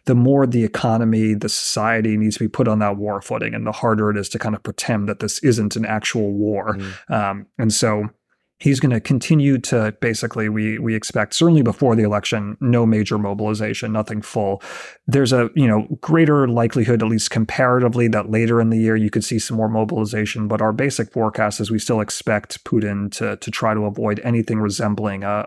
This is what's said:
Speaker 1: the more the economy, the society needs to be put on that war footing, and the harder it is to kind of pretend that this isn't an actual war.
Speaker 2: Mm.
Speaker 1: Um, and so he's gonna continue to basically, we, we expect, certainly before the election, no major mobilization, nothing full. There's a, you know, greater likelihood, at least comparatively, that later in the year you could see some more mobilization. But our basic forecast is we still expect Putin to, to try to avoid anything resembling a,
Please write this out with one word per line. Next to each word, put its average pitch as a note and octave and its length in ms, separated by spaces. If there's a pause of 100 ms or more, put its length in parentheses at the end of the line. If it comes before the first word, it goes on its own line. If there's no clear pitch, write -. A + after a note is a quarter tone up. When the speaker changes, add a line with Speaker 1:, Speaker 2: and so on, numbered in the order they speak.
Speaker 1:
the B2+ 100
more C3+ 300
the A#2+ 180
economy, A2+ 680
the G#2 160
society A2 680
needs G#2+ 180
to - 80
be G#2+ 60
put A#2+ 180
on G#2+ 120
that G2+ 180
war G2+ 240
footing, A2 320
and A2 120
the A2 60
harder G#2+ 380
it G#2 80
is G2 120
to - 100
kind G#2+ 160
of - 80
pretend G#2 440
that G#2 120
this - 200
isn't A2+ 360
an A2 100
actual G#2 480
war. G#2 440 (320)
Speaker 2:
Mm. - 60
Speaker 1:
Um, G2+ 300 (120)
and A2 160
so G#2+ 360 (500)
he's C#3 200
gonna B2 200
continue C#3 600
to A2 420
basically, A2+ 480
we, G#2+ 300
we A2+ 160
expect, G#2+ 400
certainly E3 260
before A#2 340
the A2+ 60
election, G#2 580
no A#2+ 280
major G#2+ 320
mobilization, G#2+ 760
nothing G#2+ 260
full. G2 440 (420)
There's C3+ 260
a, A#2+ 220
you C#3 140
know, G#2+ 160 (180)
greater D3+ 460
likelihood, A#2 560
at A2+ 40
least A2 220
comparatively, B2 800
that G#2+ 240
later A#2 280
in A2+ 120
the A2+ 80
year A2 160
you G#2+ 160
could A2 120
see A#2 140
some A2+ 200
more A2 120
mobilization. A2 800
But G#2+ 120
our A2 140
basic B2+ 400
forecast A2 460
is G#2 100
we A2 80
still A2 240
expect - 600
Putin G2+ 480
to, G2+ 260
to - 140
try A2 240
to G#2 100
avoid G#2 380
anything A#2 360
resembling G#2 640
a, G#2 240